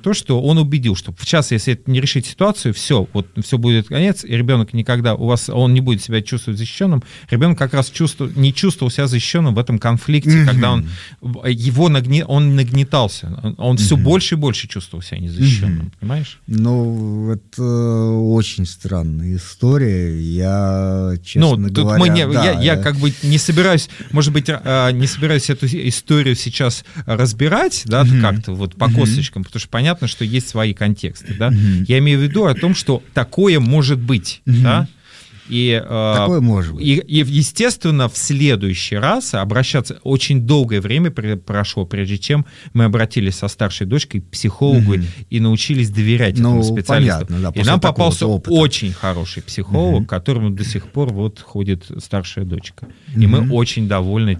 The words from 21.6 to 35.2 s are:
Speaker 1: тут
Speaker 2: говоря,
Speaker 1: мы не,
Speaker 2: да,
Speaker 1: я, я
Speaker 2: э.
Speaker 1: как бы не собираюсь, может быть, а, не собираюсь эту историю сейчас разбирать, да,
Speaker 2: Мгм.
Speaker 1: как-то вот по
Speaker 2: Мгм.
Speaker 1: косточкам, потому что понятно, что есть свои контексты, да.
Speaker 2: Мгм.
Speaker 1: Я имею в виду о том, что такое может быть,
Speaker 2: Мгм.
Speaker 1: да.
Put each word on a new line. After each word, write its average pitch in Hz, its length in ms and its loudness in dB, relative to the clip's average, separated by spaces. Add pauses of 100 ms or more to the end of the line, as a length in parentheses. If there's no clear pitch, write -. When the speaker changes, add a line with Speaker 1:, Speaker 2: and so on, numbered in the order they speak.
Speaker 1:
тут 98 160 0
Speaker 2:
говоря, 107 160 2
Speaker 1:
мы 180 80 4
не, 170 180 2
Speaker 2:
да, - 180 2
Speaker 1:
я, 185 80 2 (100)
я 160 120 2
Speaker 2:
э. - 80 0
Speaker 1:
как 143 140 0
бы 139 160 0 (100)
не 147 160 4
собираюсь, 175 500 2 (220)
может 147 220 2
быть, 143 160 0
а, 131 420 0
не 127 160 2
собираюсь 147 440 0
эту 139 160 -2
историю 131 680 0
сейчас 120 500 -4 (220)
разбирать, 131 800 0
да, 120 160 2
Speaker 2:
Мгм. 127 180 6
Speaker 1:
как-то 107 320 0
вот 92 240 -6
по 104 120 0
Speaker 2:
Мгм. 113 80 2
Speaker 1:
косточкам, 120 480 0
потому - 160 -10
что - 80 -12
понятно, 139 400 -2
что - 160 -6
есть 120 240 -2
свои 110 240 -2
контексты, 95 640 -4
да. 113 160 0
Speaker 2:
Мгм. 101 360 4
Speaker 1:
Я 123 120 4
имею 143 200 4
в 135 40 2
виду 147 240 2
о 139 80 4
том, 175 200 0
что - 280 -2 (100)
такое 170 480 2
может 131 400 2
быть, 120 460 -2
Speaker 2:
Мгм. 123 160 4
Speaker 1:
да. 131 260 2 (600)